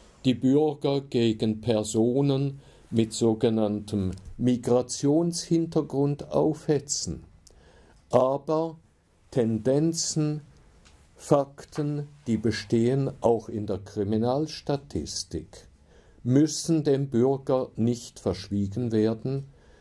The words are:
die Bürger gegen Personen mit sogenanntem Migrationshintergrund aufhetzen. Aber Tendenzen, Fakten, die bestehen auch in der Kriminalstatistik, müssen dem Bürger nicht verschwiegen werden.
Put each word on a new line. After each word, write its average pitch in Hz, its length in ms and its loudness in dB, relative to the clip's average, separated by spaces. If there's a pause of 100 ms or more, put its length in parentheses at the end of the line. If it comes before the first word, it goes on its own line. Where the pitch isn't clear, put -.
(240)
die 131 100 2
Bürger 139 680 2
gegen 113 580 0
Personen 123 1000 0 (300)
mit 113 220 0
sogenanntem 107 1000 0 (260)
Migrationshintergrund 143 1900 0
aufhetzen. 143 920 -2 (880)
Aber 147 680 2 (520)
Tendenzen, 147 1080 0 (800)
Fakten, 147 880 -2 (180)
die 113 100 0
bestehen 117 760 0 (120)
auch 113 260 2
in 107 180 -6
der 95 120 -4
Kriminalstatistik, 107 1900 -4 (560)
müssen 151 600 2
dem 139 240 2
Bürger 131 680 0
nicht 120 460 -2
verschwiegen 101 720 -4
werden. 113 540 0 (340)